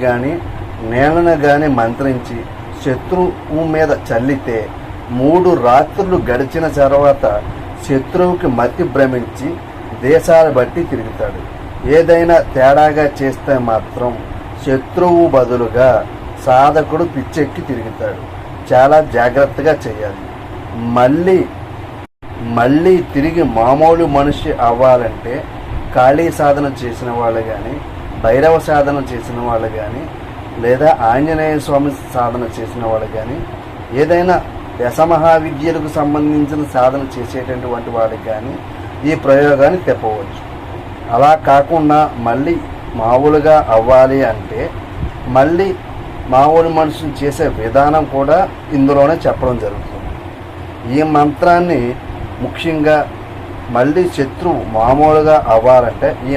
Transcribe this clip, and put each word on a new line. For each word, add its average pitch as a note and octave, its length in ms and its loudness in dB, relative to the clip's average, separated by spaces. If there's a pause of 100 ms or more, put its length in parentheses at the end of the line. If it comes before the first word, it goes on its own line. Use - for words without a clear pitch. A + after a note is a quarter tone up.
కానీ, B2+ 300 0 (560)
నీళ్ళను D#3 560 2
కానీ D3 240 4 (100)
మంత్రించి B2 580 -2 (460)
శత్రువు E3 800 -2 (120)
మీద D#3 160 2 (180)
చల్లితే B2+ 500 -2 (640)
మూడు F3 280 4 (180)
రాత్రులు D3+ 520 2 (120)
గడిచిన C#3 360 -2 (140)
తర్వాత C#3 440 2 (640)
శత్రువుకి F3 600 0 (100)
మతి B2 260 -2 (100)
భ్రమించి C3 540 -4 (560)
దేశాలు D#3+ 500 4
బట్టి B2+ 340 0
తిరుగుతాడు. A2 500 -6 (560)
ఏదైనా E3+ 400 6 (180)
తేడాగా D3 520 4 (140)
చేస్తే C3+ 340 -2 (160)
మాత్రం A#2+ 420 -2 (540)
శత్రువు E3+ 580 2 (120)
బదులుగా A#2+ 520 2 (580)
సాధకుడు D3 680 4
పిచ్చెక్కి C3+ 560 -4
తిరుగుతాడు. A2 520 -8 (480)
చాలా C3+ 280 6 (180)
జాగ్రత్తగా C3+ 580 2 (120)
చేయాలి. G#2 360 -8 (760)
మళ్ళీ, E3+ 420 4 (1200)
మళ్ళీ D3+ 340 4 (200)
తిరిగి D#3+ 300 0 (140)
మామూలు D#3 480 4 (120)
మనిషి C#3+ 340 0 (160)
అవ్వాలంటే A#2+ 680 2 (600)
కాళీ C#3+ 320 4 (120)
సాధన C#3+ 300 2 (120)
చేసిన B2 280 -8 (120)
వాళ్ళు A2+ 280 -2
కానీ, A2 260 -8 (480)
భైరవ D#3 320 4 (140)
సాధన C#3+ 280 2 (140)
చేసిన A#2+ 280 -8 (100)
వాళ్ళు A2+ 300 -2
కానీ, G#2+ 240 -8 (640)
లేదా C3+ 260 4 (200)
ఆంజనేయ D#3 460 0 (100)
స్వామి C#3+ 260 0 (220)
సాధన A#2+ 280 -2 (140)
చేసిన A#2 260 -8 (100)
వాళ్ళు G#2+ 240 -2
కానీ, A2+ 220 -8 (640)
ఏదైనా F3 340 2 (420)
దశమహావిద్యలకు D#3 1080 2 (100)
సంబంధించిన D3 640 0 (100)
సాధన C3+ 300 2 (120)
చేసేటువంటి B2 720 -6
వాళ్ళు A2+ 280 -2 (100)
కానీ A2+ 280 -6 (520)
ఈ D#3 40 2 (120)
ప్రయోగాన్ని C#3+ 600 4
తిప్పవచ్చు. G#2+ 560 -4 (760)
అలా C#3 140 6 (180)
కాకుండా D3 500 4 (300)
మళ్ళీ C#3 260 0 (460)
మామూలుగా D3 560 4 (200)
అవ్వాలి C3 440 6 (100)
అంటే A2 320 -6 (720)
మళ్ళీ E3+ 320 4 (680)
మామూలు D#3+ 440 6
మనుషులు D#3 420 -2
చేసే C#3+ 260 -2 (140)
విధానం C#3+ 440 2 (100)
కూడా C4+ 240 2 (400)
ఇందులోనే C#4 380 4 (100)
చెప్పడం B2+ 380 0
జరుగుతుంది. - 460 -8 (880)
ఈ - 20 2 (160)
మంత్రాన్ని E3+ 640 2 (640)
ముఖ్యంగా D#3 540 0 (800)
మళ్ళీ D3+ 260 2 (140)
శత్రువు F3 420 -2 (180)
మామూలుగా D3+ 600 4 (180)
అవ్వాలంటే B2 540 4 (220)
ఈ C#3 60 -2